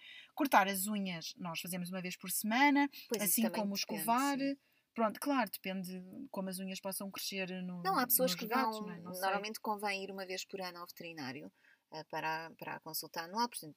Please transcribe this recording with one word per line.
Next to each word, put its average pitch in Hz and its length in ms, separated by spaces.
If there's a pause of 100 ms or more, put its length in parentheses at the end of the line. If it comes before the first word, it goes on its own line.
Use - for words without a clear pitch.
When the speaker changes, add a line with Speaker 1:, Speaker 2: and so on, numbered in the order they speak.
(360)
Speaker 1:
Cortar 220 320
as 196 180
unhas, 190 500
nós 170 240
fazemos 180 300
uma 185 100
vez 180 160
por 190 140
semana, 277 580 (200)
Speaker 2:
Pois, 208 160
isso 190 100
Speaker 1:
assim 233 80
Speaker 2:
também 220 200
Speaker 1:
como 202 120
Speaker 2:
depende, 196 60
Speaker 1:
escovar. 240 580
Speaker 2:
sim. 277 200 (360)
Speaker 1:
Pronto, 214 260
claro, 262 300
depende 185 540 (260)
como 190 200
as 185 100
unhas 190 200
possam 196 300
crescer 190 400 (140)
no, 180 200
Speaker 2:
Não, 381 140
há 247 80
pessoas 254 280
Speaker 1:
nos - 60
Speaker 2:
que 226 80
Speaker 1:
gatos, 220 320
Speaker 2:
vão, 208 80
Speaker 1:
não - 60
é? 170 60
Não 180 140
sei. 180 100
Speaker 2:
normalmente 202 360
convém 202 440
ir 196 80
uma 190 160
vez 185 180
por 190 160
ano 175 160
ao 175 80
veterinário, 160 640 (400)
eh, 156 120
para, 160 480
para - 240
a - 60
consulta 160 400
anual. 214 280
Portanto, 151 280